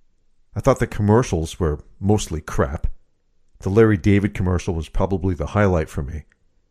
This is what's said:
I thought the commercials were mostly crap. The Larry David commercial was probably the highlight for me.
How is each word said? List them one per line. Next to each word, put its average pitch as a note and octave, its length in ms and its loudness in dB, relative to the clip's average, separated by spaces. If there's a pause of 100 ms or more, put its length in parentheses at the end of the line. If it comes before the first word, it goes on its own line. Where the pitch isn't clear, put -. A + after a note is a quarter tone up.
(540)
I G#2+ 60 -6
thought - 180 2
the A#2 80 -2
commercials G#2 720 0
were D2+ 240 -2 (160)
mostly F#2+ 400 0
crap. D#2 460 -4 (720)
The - 100 -6
Larry G#2+ 300 4
David G2+ 340 2
commercial F2+ 420 -2
was D#2+ 140 -6
probably F#2 460 -2
the D#2+ 140 -6
highlight F#2 420 0
for E2 120 -6
me. D2+ 220 -10 (460)